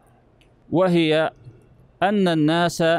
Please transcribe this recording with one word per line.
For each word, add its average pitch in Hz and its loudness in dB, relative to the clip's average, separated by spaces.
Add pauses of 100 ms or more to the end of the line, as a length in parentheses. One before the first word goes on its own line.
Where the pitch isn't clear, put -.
(720)
وهي 165 0 (720)
أن 196 0
الناس 165 0 (160)